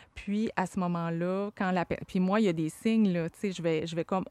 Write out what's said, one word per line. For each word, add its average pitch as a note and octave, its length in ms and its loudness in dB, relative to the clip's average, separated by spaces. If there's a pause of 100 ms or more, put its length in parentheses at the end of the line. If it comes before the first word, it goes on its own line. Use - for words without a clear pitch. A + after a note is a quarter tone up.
(140)
Puis, G#3 420 -2
à F#3 120 0
ce - 140 -10
moment-là, F3 760 -2
quand F#3+ 140 0
la F3+ 140 2
per-, - 200 -4
puis - 140 -2
moi, F#3 220 4
il A3 40 4
y F#3+ 40 4
a E3+ 40 2
des D#3+ 160 -2
signes, A3 420 2
là, E3+ 180 -2
tu - 100 -16
sais, G3+ 140 -2
je F3 100 -8
vais, E3 240 2
je E3 80 -8
vais E3 80 0
comme F#3+ 280 -2